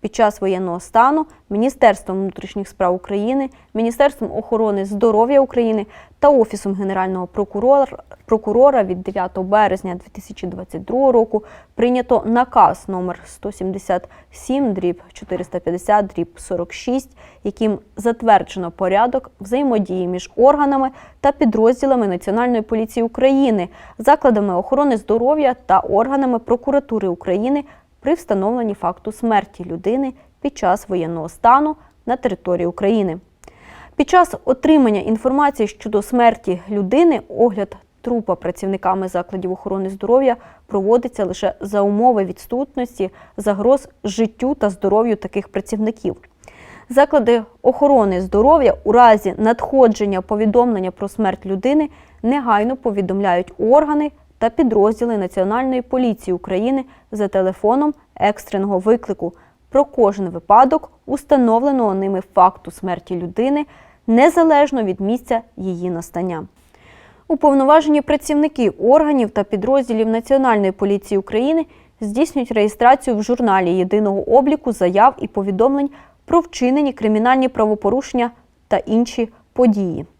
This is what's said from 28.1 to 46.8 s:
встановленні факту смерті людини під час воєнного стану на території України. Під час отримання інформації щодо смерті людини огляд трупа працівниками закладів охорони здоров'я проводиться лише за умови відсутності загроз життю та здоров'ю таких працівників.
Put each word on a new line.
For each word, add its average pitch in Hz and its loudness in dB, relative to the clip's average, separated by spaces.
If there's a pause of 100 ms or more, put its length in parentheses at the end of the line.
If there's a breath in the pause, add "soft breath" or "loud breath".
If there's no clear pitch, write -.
встановленні 220 -2
факту 185 -8
смерті 208 -4
людини 214 -4 (280 soft breath)
під - -6
час 196 -2
воєнного 170 -6
стану 233 2 (300 soft breath)
на 240 -2
території 180 -4
України. 196 -2 (800 loud breath)
Під - -2
час 349 4 (100)
отримання 262 2
інформації 262 -2
щодо 208 -4
смерті 226 0
людини 214 2
огляд 208 -2 (260)
трупа 226 -4
працівниками 190 -4
закладів 180 -6
охорони 190 -6
здоров'я 240 0 (320 loud breath)
проводиться 220 -2
лише 185 -4
за 202 -2
умови 202 2
відсутності 240 -8 (280 soft breath)
загроз 208 0 (140)
життю 226 -4
та 208 -2
здоров'ю 208 0
таких - -10
працівників. 214 -6 (760 loud breath)